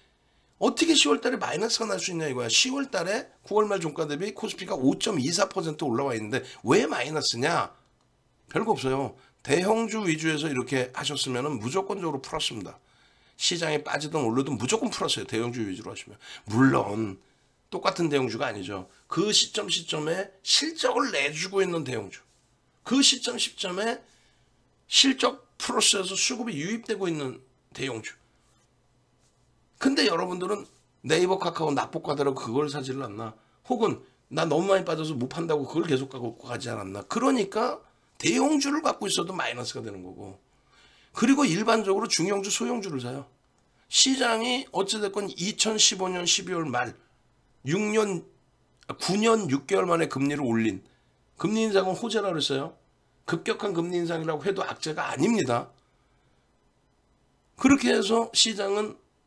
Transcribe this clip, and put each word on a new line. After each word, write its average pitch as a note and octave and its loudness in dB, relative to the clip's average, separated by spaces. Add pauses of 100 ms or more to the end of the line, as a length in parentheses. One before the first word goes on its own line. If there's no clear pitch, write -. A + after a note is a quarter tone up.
(600)
어떻게 E4 4
시월 C4+ 6
달에 B3+ 0
마이너스가 A3 -2
날 G3+ -2
수 F3+ -4
있냐 D#3+ -2
이거야. B2 -2
시월 C4 2
달에 G3 -2 (140)
구월 G#3+ 2
말 G3+ 0
종가 D#3 -4
대비 C#3+ -4
코스피가 G3 -6
오점이사 E3 2
퍼센트 D#3+ -6
올라와 C3 0
있는데 G#2+ -4 (180)
왜 F#3 6
마이너스냐? C#3+ -2 (720)
별거 G#3+ 0
없어요. C3 0 (260)
대형주 G#3 2
위주에서 D#3 0
이렇게 B2+ -2
하셨으면은 C3+ -2
무조건적으로 E3 -2
플러스입니다. A#2 -6 (580)
시장에 D#3 0
빠지든 D3 -2
오르든 C3 2
무조건 G#3 0
플러스예요. C3 -2
대형주 A#2+ -4
위주로 F#2 -8
하시면. G#2+ -16 (280)
물론 G#2+ 4 (520)
똑같은 F#3 0
대형주가 C3 0
아니죠. G2+ -8 (180)
그 G#3 0
시점 G3+ 0
시점에 E3 -4 (120)
실적을 C#4 0
내주고 E3 0
있는 E3+ -2
대형주. A2+ -8 (600)
그 C#4 4
시점 A#3+ 2
시점에 G#3 -4 (840)
실적 - 2
플러스에서 G3 2
수급이 A3+ -2
유입되고 G3 -4
있는 C#3+ -4 (320)
대형주. B2 -6 (1600)
근데 C#4 4
여러분들은 F3+ -2 (360)
네이버, F3+ 4
카카오 D#3+ -2
낙폭 C3+ -4
가더라고 C#3+ 0
그걸 C#3 -2
사지를 C3+ -6
않나? A2 -10 (340)
혹은 G#3+ 0 (260)
"나 D#3 -2
너무 E3 2
많이 F#3+ 4
빠져서 D#3 -2
못 B2 -2
판다"고 D#3 -2
그걸 E3 -2
계속 C3+ 0
갖고 A#2+ -8
가지 A#2 -8
않았나? G2+ -8
그러니까 A#3+ 0 (360)
대형주를 C#4 2
갖고 - -2
있어도 F3+ -2
마이너스가 A#2+ -6
되는 G2+ -10
거고. F#2+ -16 (720)
그리고 C4+ 4
일반적으로 G#3 2
중형주, G3 0
소형주를 G3 -2
사요. B2+ -8 (600)
시장이 B3 2
어찌됐건 G3 -2
이천십오 G#3 2
년 F3+ -2
십이월 F3 0
말 B2 -4 (680)
육 E3 0
년, G#3+ 0 (720)
구 F#3 0
년 A3 4
육 C#3 0
개월 F#3+ 2
만에 E3 2
금리를 C#3+ -2
올린, A2+ 2 (540)
금리 A3 2
인상은 F#3+ 2
호재라 G#3+ -2
그랬어요. D3 -2 (480)
급격한 G3+ -2
금리 F3 -2
인상이라고 E3 -2
해도 F#3+ 0
악재가 - -6
아닙니다. C#3 2 (1900)
그렇게 C4 4
해서 A3+ 2
시장은 G#3 0 (300)